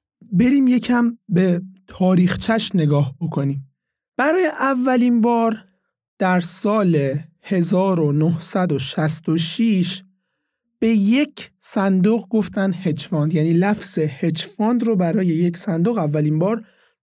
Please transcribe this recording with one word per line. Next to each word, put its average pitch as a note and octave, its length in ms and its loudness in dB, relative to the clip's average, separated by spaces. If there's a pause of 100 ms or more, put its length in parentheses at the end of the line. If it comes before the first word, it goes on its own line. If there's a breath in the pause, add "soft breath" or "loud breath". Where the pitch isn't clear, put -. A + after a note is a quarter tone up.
(320)
بریم B3+ 340 4
یکم A#3+ 520 2 (100)
به F3+ 340 2 (240)
تاریخچش F#3 880 0
نگاه D3 460 0
بکنیم. C#3 500 -4 (460)
برای D#4+ 300 2 (140)
اولین B3+ 600 2
بار A3+ 440 0 (540)
در F#3 220 2
سال F3 720 0 (280)
هزار F3+ 580 0
و D3 120 0
نهصد E3 600 -2
و C#3 60 0
شصت D3+ 500 -4
و D#3+ 100 0
شش F#3 640 -2 (760)
به A3+ 100 0
یک A3+ 600 0 (100)
صندوق G3 680 0
گفتن G3 460 -2
هج D#3+ 320 -4
فاند. D#3 280 -2
یعنی D#3+ 180 0
لفظ G3 460 0
هج E3 460 -2
فاند A3+ 400 -2
رو A3+ 120 0
برای F3+ 300 0
یک E3+ 300 0
صندوق F#3+ 420 -2
اولین D3+ 400 0
بار G#3+ 260 -2 (380 loud breath)